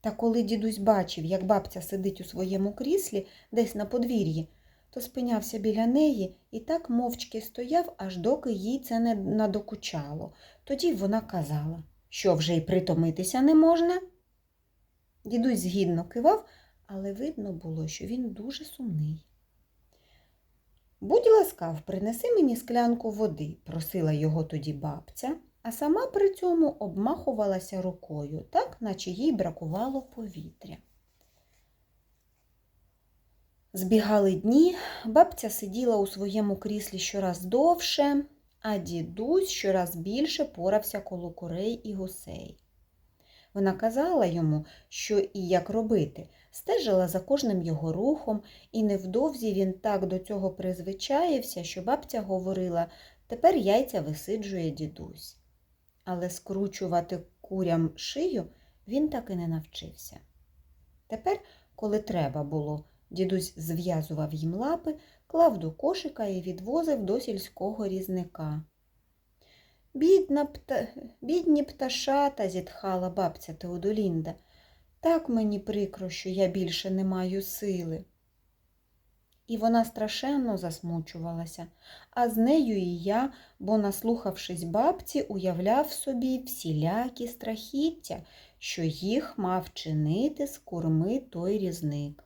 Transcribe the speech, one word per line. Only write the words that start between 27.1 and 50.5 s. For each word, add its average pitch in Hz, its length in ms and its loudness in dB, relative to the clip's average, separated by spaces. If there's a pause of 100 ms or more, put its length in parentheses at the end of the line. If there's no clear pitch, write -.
рукою, 156 680 -6
так, 508 300 0
наче 190 320 -6
їй 254 200 0
бракувало 190 680 -4
повітря. 175 760 -14 (3000)
Збігали 202 600 4
дні, 277 400 6 (300)
бабця 254 440 4
сиділа 220 480 0
у 196 100 2
своєму 202 480 -2
кріслі 208 440 -6
щораз 185 420 -4
довше, 285 840 2 (360)
а 214 160 -2
дідусь 180 720 -2
щораз 185 460 0
більше 247 500 -2
порався 202 540 -2
коло 175 320 -8
курей 175 420 -4
і 214 200 -10
гусей. - 640 -10 (960)
Вона 196 200 2
казала 240 520 2
йому, 160 400 2 (240)
що - 300 0
і 185 280 -4
як 180 220 2
робити, 214 600 0 (220)
стежила 220 560 2
за 185 120 -2
кожним 220 420 0
його 160 320 -2
рухом, 220 480 0 (300)
і 220 120 0
невдовзі 214 680 0
він 190 200 2
так 190 320 0
до 185 140 -2
цього 190 320 -4